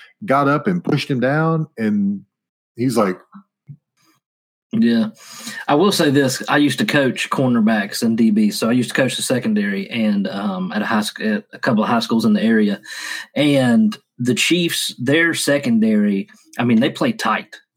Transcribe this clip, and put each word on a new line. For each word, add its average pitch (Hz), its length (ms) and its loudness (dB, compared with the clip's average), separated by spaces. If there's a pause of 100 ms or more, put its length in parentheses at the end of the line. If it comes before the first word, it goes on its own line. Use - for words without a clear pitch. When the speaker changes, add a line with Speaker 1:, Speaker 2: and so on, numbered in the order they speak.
(260)
Speaker 1:
got 139 220 2
up 143 200 0
and 90 160 0
pushed - 280 -2
him 131 80 -2
down. 156 480 0 (100)
And 104 460 -2 (520)
he's 117 220 -2
like, 98 220 0 (1500)
Speaker 2:
Yeah. 113 380 2 (580)
I 143 80 2
will 190 160 4
say 156 200 2
this. 135 360 2
I 143 100 0
used 143 220 2
to 117 60 -2
coach 135 440 0
cornerbacks 113 760 0
and 113 140 0
D 113 140 4
B. 104 200 4
So 113 180 -2
I 120 40 2
used 123 160 0
to - 60 -8
coach 131 200 0
the - 80 -8
secondary 101 680 -2
and, 104 380 0
um, 95 440 -6
at 107 120 -4
a - 20 -8
high 113 160 -2
sc-, - 200 -8
at 107 320 -4
a - 60 -18
couple 110 240 0
of 98 60 -2
high 120 100 0
schools 113 260 0
in 110 80 4
the 101 100 2
area. 107 360 2 (560)
And 123 640 2 (220)
the 120 160 0
Chiefs, - 640 -2
their 156 340 2
secondary, 110 960 0 (300)
I 120 60 -2
mean, 117 160 4
they 151 100 2
play 135 220 -2
tight. - 420 -4 (220)